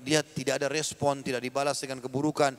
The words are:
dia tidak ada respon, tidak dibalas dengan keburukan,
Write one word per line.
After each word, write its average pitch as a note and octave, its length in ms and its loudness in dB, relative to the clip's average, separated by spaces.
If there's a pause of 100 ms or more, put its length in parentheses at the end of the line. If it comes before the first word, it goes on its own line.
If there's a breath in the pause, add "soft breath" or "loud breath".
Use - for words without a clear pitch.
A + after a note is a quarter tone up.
dia D3+ 160 4
tidak C#3 400 -2
ada C#3+ 80 0
respon, C#3 560 -2
tidak B2+ 160 -2
dibalas C3+ 400 -2
dengan C3 220 -8
keburukan, C#3 560 2